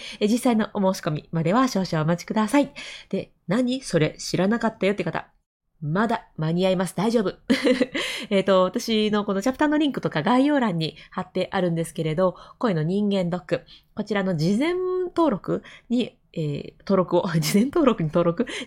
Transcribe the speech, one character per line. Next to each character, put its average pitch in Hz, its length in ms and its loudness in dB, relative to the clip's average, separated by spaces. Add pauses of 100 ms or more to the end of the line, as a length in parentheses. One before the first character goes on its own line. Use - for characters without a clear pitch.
(220)
え、 208 80 2
実 233 100 2
際 240 160 2
の 220 180 0
お 190 200 2
申 - 40 -10
し - 60 -12
込 156 80 -2
み 147 220 -6
ま 160 100 0
で 165 80 0
は 254 160 4
少 190 160 -2
々 160 200 -2
お - 40 -2
待 175 140 0
ち - 40 -18
く - 80 -6
だ 214 140 0
さ 285 140 4
い。 277 100 0 (380)
で、 - 240 -6 (140)
「何 254 340 0
そ 170 180 -2
れ 151 180 0
知 - 200 -6
ら 180 100 2
な 214 120 2
か 226 100 0
っ - 80 -8
た 185 100 0
よ」 202 60 2
っ - 20 -12
て 185 80 -4
方、 - 260 -6 (520)
ま 170 260 0
だ - 300 -4
間 156 160 -2
に 180 120 2
合 190 60 4
い 185 60 2
ま 185 100 0
す。 - 80 -12
大 214 160 0
丈 226 100 2
夫。 185 120 -2 (500)
<laughs> - 460 -6
え 196 120 2
っ - 40 2
と、 190 180 6
私 214 480 0
の 208 140 0
こ 202 80 -2
の 196 80 -2
チ 262 80 0
ャ - 20 2
プ 262 60 -4
タ 302 80 2
ー - 20 4
の 302 100 2
リ 302 100 2
ン 262 40 -2
ク - 80 -6
と 160 100 -2
か 156 120 -4
概 254 240 4
要 294 140 2
欄 208 180 0
に 160 180 -4 (140)
貼 - 120 -8
っ - 100 -10
て 185 200 -4
あ 196 80 -2
る 180 120 2
ん 165 40 0
で 165 80 0
す - 100 -12
け 160 100 -4
れ 156 120 -2
ど、 180 200 2 (240)
声 208 160 0
の 156 80 0
人 202 280 0
間 185 180 0
ド 180 100 -2
ッ - 20 -16
ク、 - 240 -4 (300)
こ 208 80 -6
ち 214 100 -6
ら 196 100 0
の 185 140 -2
事 175 200 2
前 330 180 0 (400)
登 330 160 2
録 185 320 -4 (260)
に、 240 280 -2 (160)
え 175 60 -8
ー、 147 400 -6
登 190 200 0
録 175 180 2
を、 - 120 2
<laughs> 165 100 0
事 156 160 0
前 208 100 6
登 294 200 2
録 214 180 2
に 156 60 -2
登 170 160 2
録 170 200 0 (220)